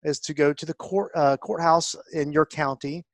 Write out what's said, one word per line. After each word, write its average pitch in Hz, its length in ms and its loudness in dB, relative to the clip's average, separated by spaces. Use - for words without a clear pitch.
is 147 180 -4
to 156 140 -8
go 147 180 4
to 151 140 -8
the 160 80 -8
court, - 400 -4
uh, 143 220 4
courthouse 170 580 2
in 147 200 -4
your 147 140 4
county 143 680 -6